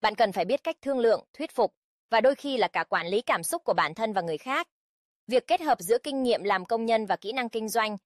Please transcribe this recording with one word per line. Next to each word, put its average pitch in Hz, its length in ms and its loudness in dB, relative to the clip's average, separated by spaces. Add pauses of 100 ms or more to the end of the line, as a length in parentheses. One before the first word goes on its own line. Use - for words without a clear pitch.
Bạn 214 140 0
cần 214 160 2
phải 180 140 -2
biết 247 180 0
cách - 180 -6
thương 262 180 -2
lượng, 226 240 2 (100)
thuyết - 220 -10
phục, 214 180 0 (360)
và 226 120 2
đôi 262 140 6
khi 269 220 -6
là 196 100 2
cả - 160 -2
quản 170 240 -2
lý 196 140 0
cảm 208 220 -2
xúc - 200 -4
của - 100 0
bản 160 200 0
thân 220 200 -4
và 190 80 0
người 165 160 -4
khác. 277 300 -4 (600)
Việc 240 200 0
kết 359 140 2
hợp 208 200 2
giữa 202 220 2
kinh 269 200 -2
nghiệm 233 200 0
làm 190 220 0
công 226 200 -2
nhân 220 200 2
và 185 100 0
kỹ 196 160 -8
năng 247 180 -4
kinh 220 200 -6
doanh 214 360 -2